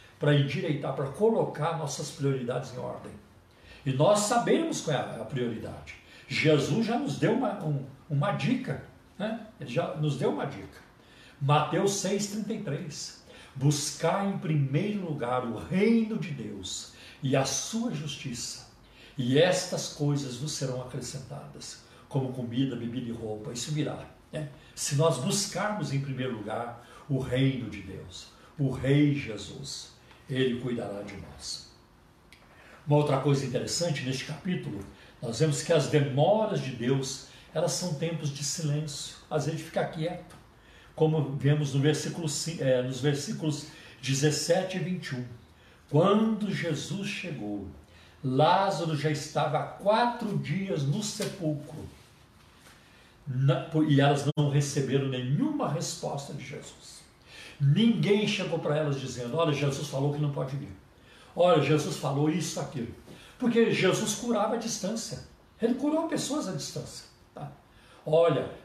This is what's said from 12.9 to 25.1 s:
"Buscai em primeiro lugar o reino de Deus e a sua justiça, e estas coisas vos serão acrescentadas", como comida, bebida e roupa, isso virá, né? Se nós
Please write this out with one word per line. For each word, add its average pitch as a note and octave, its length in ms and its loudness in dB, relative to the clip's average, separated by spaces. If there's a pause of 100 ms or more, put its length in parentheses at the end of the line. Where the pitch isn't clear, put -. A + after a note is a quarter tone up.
"Buscai E3 760 0
em G3 100 -2
primeiro E3 640 0
lugar B2 400 -2
o A2+ 120 -4
reino G#3+ 640 2
de D3+ 120 -4
Deus G#2 600 -10 (300)
e C3+ 140 2
a C3 80 4
sua A3+ 480 -2
justiça, - 800 -8 (460)
e C3 220 2
estas F3 560 4
coisas C#3+ 420 0
vos D3+ 160 -6
serão B2+ 280 -4
acrescentadas", - 1040 -12 (240)
como B2 240 0
comida, B2 440 -2
bebida A#2 320 -6
e A2+ 40 -4
roupa, G#2+ 400 -8
isso D3+ 200 -6
virá, - 320 -4 (280)
né? D3+ 160 -6 (260)
Se - 220 -2
nós D#3 220 6